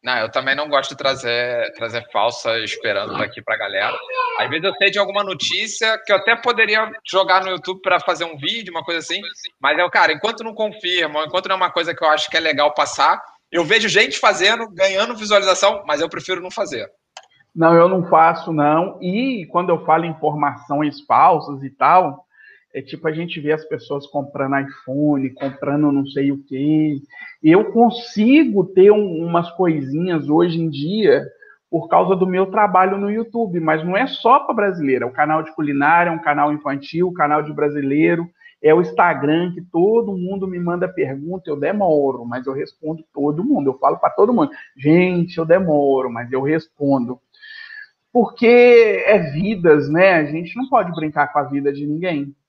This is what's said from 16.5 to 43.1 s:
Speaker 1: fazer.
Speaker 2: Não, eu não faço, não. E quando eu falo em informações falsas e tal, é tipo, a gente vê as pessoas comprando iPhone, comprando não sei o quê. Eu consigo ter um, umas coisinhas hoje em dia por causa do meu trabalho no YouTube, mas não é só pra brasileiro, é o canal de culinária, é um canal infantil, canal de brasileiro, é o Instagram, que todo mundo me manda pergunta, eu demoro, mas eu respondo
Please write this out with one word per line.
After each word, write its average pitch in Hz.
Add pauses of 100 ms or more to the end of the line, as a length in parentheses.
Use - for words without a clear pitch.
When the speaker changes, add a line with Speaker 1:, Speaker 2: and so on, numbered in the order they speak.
Speaker 1:
fazer. 156 (680)
Speaker 2:
Não, 165
eu 170
não 185
faço, 170
não. 151
E 208
quando 180
eu 165
falo 160
em 170
informações 147
falsas 143
e 135
tal, 151 (480)
é 135
tipo, -
a 156
gente 165
vê 147
as 156
pessoas 143
comprando 139
iPhone, 139
comprando 143
não 139
sei 139
o 139
quê. 151 (440)
Eu 180
consigo 233
ter 190
um, 190
umas 170
coisinhas 160
hoje 165
em 165
dia 151 (460)
por 160
causa 180
do 185
meu 185
trabalho 190
no 202
YouTube, 226
mas 160
não 180
é 254
só 262
pra 285
brasileiro, 165
é -
o 123
canal 156
de 156
culinária, 151
é -
um 160
canal 147
infantil, 147
canal 151
de 151
brasileiro, 147 (360)
é 156
o 175
Instagram, 170
que -
todo 202
mundo 190
me 180
manda 175
pergunta, 156
eu 147
demoro, 143
mas 127
eu 139
respondo 156